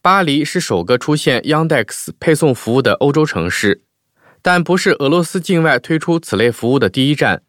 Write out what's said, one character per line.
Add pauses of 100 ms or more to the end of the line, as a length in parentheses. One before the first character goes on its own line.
巴
黎
是
首
个
出
现
Yandex (100)
配
送
服
务
的
欧
洲
城
市， (600)
但
不
是
俄
罗
斯
境
外
推
出
此
类
服
务
的
第
一
站。